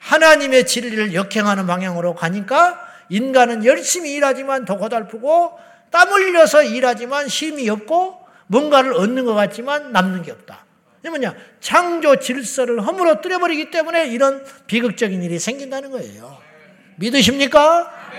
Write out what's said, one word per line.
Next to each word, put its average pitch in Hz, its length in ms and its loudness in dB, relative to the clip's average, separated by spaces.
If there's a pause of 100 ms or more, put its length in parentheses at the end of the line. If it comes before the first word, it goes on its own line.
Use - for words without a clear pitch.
하나님의 285 640 4
진리를 214 480 -4
역행하는 196 540 -2
방향으로 175 480 -4
가니까 208 680 0 (240)
인간은 240 560 2
열심히 320 500 0
일하지만 269 500 -2
더 190 120 -6
고달프고, 233 840 -2 (320)
땀 359 180 4
흘려서 349 560 4
일하지만 247 640 -2
쉼이 294 400 -6
없고, 320 500 -2 (300)
뭔가를 269 460 2
얻는 247 300 -2
것 226 100 -2
같지만 247 580 -4
남는 185 300 0
게 143 100 -14
없다. - 320 -20 (360)
이게 330 100 -12
뭐냐? 262 240 -6 (260)
창조 330 560 2
질서를 240 680 -6
허물어뜨려버리기 339 840 -2
때문에 330 380 -2
이런 269 360 -2 (220)
비극적인 208 560 -2
일이 170 160 -6
생긴다는 269 540 -8
거예요. 120 460 -14 (580)
믿으십니까? 277 1000 2 (240)